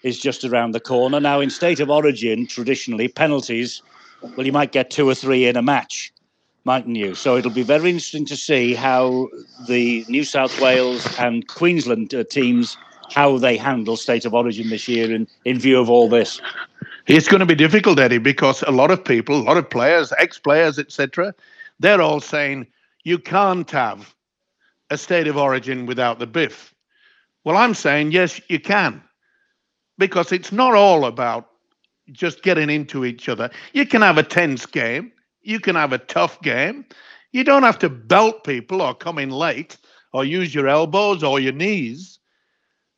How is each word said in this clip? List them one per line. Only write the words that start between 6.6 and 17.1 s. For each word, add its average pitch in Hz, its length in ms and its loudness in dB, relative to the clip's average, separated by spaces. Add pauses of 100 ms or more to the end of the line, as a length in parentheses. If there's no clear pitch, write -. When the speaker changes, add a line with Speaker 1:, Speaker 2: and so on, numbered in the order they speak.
Speaker 1:
mightn't 123 320 -2
you? 101 180 -4
So 123 240 0
it'll 120 140 -2
be 123 100 -4
very 151 280 2
interesting 156 360 -6
to 139 100 -10
see 127 380 0
how 127 540 0 (400)
the 120 400 0
New 135 160 -2
South 131 360 -2
Wales 127 460 2 (140)
and 117 280 -2
Queensland, 131 680 -2
uh, 120 80 -4
teams, 123 520 0 (360)
how 143 260 4
they 123 180 2
handle 113 420 -4
State 117 280 -2
of 110 80 -4
Origin 113 360 -2
this 110 180 -6
year 113 260 -2
in, 113 140 -4 (180)
in 123 140 -2
view 127 200 4
of 120 120 2
all 120 180 6
this. 117 320 0 (640)
Speaker 2:
It's 151 220 6